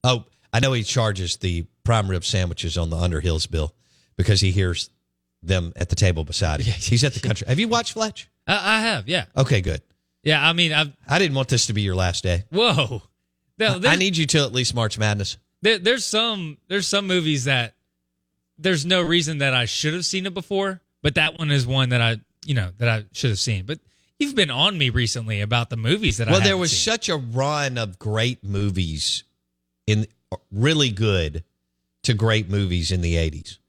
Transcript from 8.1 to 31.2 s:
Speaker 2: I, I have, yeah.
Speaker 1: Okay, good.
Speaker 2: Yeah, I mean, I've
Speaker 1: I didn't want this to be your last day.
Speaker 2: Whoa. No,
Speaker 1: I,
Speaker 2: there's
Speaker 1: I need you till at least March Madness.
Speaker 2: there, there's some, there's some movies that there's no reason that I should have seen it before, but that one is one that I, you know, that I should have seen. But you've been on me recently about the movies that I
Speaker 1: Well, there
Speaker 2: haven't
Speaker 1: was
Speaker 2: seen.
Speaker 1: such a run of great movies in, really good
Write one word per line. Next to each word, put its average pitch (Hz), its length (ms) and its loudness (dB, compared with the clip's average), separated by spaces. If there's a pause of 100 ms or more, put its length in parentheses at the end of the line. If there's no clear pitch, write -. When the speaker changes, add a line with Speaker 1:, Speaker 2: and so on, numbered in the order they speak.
Speaker 2:
I, 202 300 0
I 220 60 2
have, 147 260 -2
yeah. 165 160 -2 (120)
Speaker 1:
Okay, 120 240 4
good. 76 220 -4 (400)
Speaker 2:
Yeah, 151 240 2
I 165 60 4
mean, 170 200 2
I've 151 200 0 (160)
Speaker 1:
I 147 100 2
didn't 170 180 2
want 131 120 0
this 123 180 2
to 117 80 -4
be 107 80 0
your 95 120 0
last 92 280 0
day. 90 280 0
Speaker 2:
Whoa. 156 520 0 (560)
No, 214 160 2
Speaker 1:
I, 180 40 -4
Speaker 2:
there's 226 160 4
Speaker 1:
I - 20 2
need 185 200 0
you 160 100 0
till 143 200 2
at 113 60 -6
least 123 220 -2
March 113 240 -2
Madness. 104 380 -2 (260)
Speaker 2:
there, 214 160 2
there's 226 260 0
some, 214 540 -4 (100)
there's 190 180 -2
some 202 200 -2
movies 156 380 0
that 123 300 0 (840)
there's 156 280 0
no 180 160 2
reason 160 360 0
that 139 160 2
I 123 100 2
should 151 300 -2
have 175 120 -6
seen 190 200 -4
it 185 80 -8
before, 196 460 -4 (220)
but 147 140 0
that 156 220 0
one 156 120 -2
is 135 160 2
one 131 240 0
that 123 100 4
I, 113 200 0 (260)
you 147 80 -2
know, 95 240 -2
that 120 100 0
I 110 240 0
should - 180 -2
have 98 80 0
seen. 98 280 -2
But 151 140 -10 (380)
you've 285 160 -2
been 190 160 2
on 165 280 0
me 135 120 2
recently 113 500 -2
about 117 300 0
the 117 60 -6
movies 135 420 0
that 113 100 -2
I - 20 2
Speaker 1:
Well, 185 100 6
there 202 100 4
Speaker 2:
haven't 190 100 0
Speaker 1:
was 170 100 0
Speaker 2:
seen. - 220 0
Speaker 1:
such 226 160 -4
a 170 80 0
run 135 600 -2
of 104 220 -6
great 110 460 -2
movies 95 800 -2 (640)
in, 107 200 2 (440)
really 135 400 2
good 92 540 0 (600)